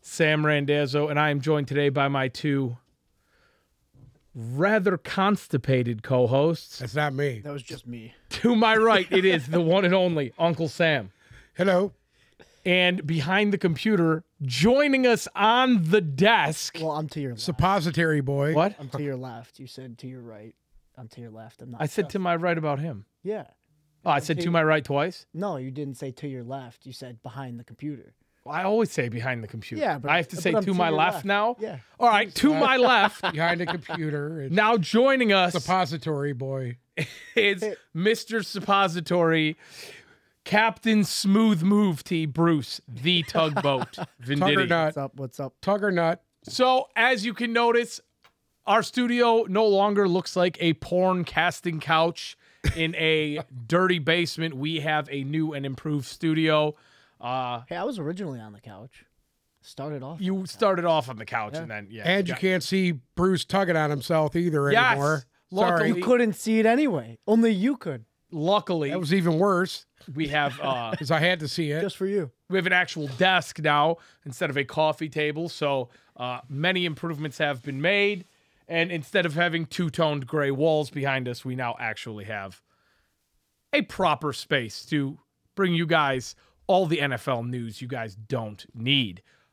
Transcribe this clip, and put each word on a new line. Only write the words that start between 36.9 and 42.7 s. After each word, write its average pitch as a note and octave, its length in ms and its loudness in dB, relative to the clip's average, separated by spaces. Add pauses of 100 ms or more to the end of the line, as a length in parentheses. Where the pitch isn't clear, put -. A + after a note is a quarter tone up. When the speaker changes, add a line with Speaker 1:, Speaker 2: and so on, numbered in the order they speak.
Speaker 1:
<laughs> - 280 -14
is G3+ 280 2
Speaker 3:
Hey. G#3 120 -6 (180)
Speaker 1:
Mister G#3+ 500 0
Suppository, E3+ 1120 2 (880)
Captain G#3+ 580 2
Smooth G3+ 600 2
Move G3 420 2
T D#3+ 200 -2
Bruce, D#3 640 0